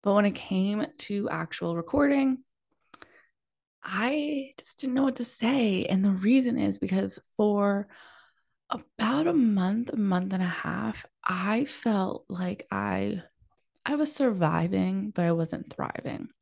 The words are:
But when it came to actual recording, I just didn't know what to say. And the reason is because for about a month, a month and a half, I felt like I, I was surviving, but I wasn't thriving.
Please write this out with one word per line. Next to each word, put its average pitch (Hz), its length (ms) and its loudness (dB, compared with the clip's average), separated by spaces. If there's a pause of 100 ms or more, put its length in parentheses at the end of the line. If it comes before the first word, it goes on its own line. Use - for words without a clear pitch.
But 202 120 2
when 202 100 6
it 196 120 2
came 196 500 -2 (120)
to 202 320 -4
actual 170 440 -4
recording, 269 640 2 (1400)
I 269 760 -2
just - 220 -20
didn't 254 160 -4
know 269 80 2
what 262 140 2
to 240 80 -4
say. 226 640 2
And 190 180 2
the 196 80 4
reason 233 440 4
is 202 220 0
because 190 400 -2 (180)
for 202 520 2 (840)
about 269 560 -2
a 349 60 2
month, 220 600 2
a 277 40 -4
month 190 360 2
and 185 120 0
a - 20 0
half, - 580 -4 (200)
I 202 400 0
felt - 640 -2
like 180 420 -6
I, 101 520 -2 (640)
I 294 120 -2
was 302 180 0
surviving, 190 960 0
but 175 140 -2
I 170 80 4
wasn't 165 400 -4
thriving. - 560 -8 (140)